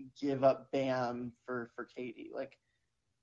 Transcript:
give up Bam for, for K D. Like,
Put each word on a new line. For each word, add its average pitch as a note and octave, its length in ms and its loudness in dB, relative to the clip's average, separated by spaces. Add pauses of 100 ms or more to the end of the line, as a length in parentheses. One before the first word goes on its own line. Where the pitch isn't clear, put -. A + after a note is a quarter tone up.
(200)
give C3+ 240 2
up C3 260 4
Bam B2 600 0 (120)
for, A#2+ 300 -4
for A#2 100 -8
K B2+ 280 -8
D. - 200 -14
Like, C3 240 -8 (680)